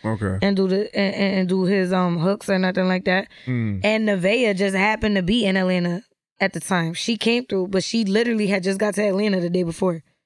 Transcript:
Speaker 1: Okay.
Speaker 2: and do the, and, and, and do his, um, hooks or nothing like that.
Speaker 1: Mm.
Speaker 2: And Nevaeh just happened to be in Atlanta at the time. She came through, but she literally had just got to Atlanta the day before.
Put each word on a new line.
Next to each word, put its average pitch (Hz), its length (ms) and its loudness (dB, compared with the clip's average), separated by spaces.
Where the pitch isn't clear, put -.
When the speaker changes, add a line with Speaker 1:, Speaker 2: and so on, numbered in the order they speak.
Speaker 1:
Okay. 101 360 -2
Speaker 2:
and 196 140 2
do 190 140 2
the, 190 280 -2
and, 196 160 0
and, 196 260 0
and 185 100 0
do 185 160 2
his, 185 260 2
um, 180 280 2
hooks 190 300 0
or 190 80 2
nothing 185 300 2
like 185 160 0
that. 190 240 0
Speaker 1:
Mm. 113 380 -2
Speaker 2:
And 220 240 2
Nevaeh 208 480 2
just 190 220 0
happened 208 400 0
to 185 40 2
be 208 240 2
in 190 120 2
Atlanta 180 460 0
at 196 120 0
the 165 60 -8
time. 165 340 -2
She 233 220 -4
came 233 300 0
through, 190 220 -2
but 190 140 0
she 233 220 -2
literally 214 440 0
had 190 140 0
just 196 180 -2
got 208 160 -2
to 208 80 0
Atlanta 202 360 0
the 175 100 0
day 180 140 0
before. 165 400 -2